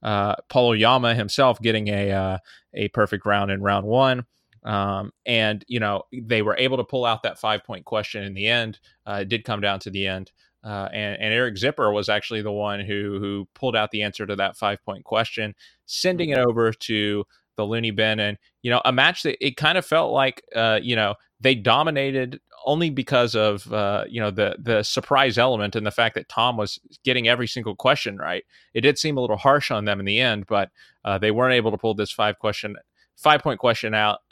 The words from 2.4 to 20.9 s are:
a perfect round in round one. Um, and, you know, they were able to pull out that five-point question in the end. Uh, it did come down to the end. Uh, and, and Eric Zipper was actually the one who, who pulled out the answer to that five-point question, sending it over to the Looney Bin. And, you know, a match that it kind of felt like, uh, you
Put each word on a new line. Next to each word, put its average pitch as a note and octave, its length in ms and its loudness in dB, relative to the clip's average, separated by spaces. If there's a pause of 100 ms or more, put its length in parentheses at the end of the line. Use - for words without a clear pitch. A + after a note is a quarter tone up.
a G#2 140 -4
perfect G#2 360 0
round G2+ 260 2
in G2 120 -4
round G2+ 240 2
one. B2 400 2 (360)
Um, G2+ 480 -2 (140)
and, A2 440 0
you A#2+ 120 -4
know, G2+ 220 -2 (100)
they A#2 300 -2
were G#2 160 0
able B2+ 180 2
to B2 80 -2
pull B2+ 220 -2
out A2+ 160 0
that - 160 -4
five-point G#2 480 -4
question G#2 380 -4
in G2 100 -10
the G2 120 -4
end. A2+ 320 0 (280)
Uh, G2+ 160 -4
it F#2+ 80 -8
did A2+ 140 -4
come G#2 180 -4
down G2 180 0
to G#2 100 -12
the G2 160 -4
end. F#2+ 260 -6 (320)
Uh, G2+ 280 -8
and, G#2 280 -6
and G#2+ 140 0
Eric A#2 240 0
Zipper A#2 320 2
was G#2 180 0
actually G#2+ 320 -2
the G#2 120 -6
one G#2 260 -4
who, G2+ 400 -4
who G2+ 340 -4
pulled B2+ 220 -4
out G#2+ 160 0
the G#2 120 -4
answer G#2 240 -6
to G2+ 100 -4
that G2 200 0
five-point G2+ 480 -4
question, A2 520 -4 (300)
sending F3 420 -2
it C3+ 100 2
over A#2 340 2
to G#2 520 -2 (320)
the G#2+ 100 -2
Looney A2+ 240 -2
Bin. A2 300 0
And, G#2 180 -2 (240)
you A#2+ 80 -2
know, B2 140 2
a C3 80 4
match C3 320 2
that - 200 -2
it C3+ 120 -2
kind D#3+ 200 0
of F3+ 80 0
felt D#3 280 2
like, C3+ 280 0 (140)
uh, A2+ 260 2
you A#2+ 140 -2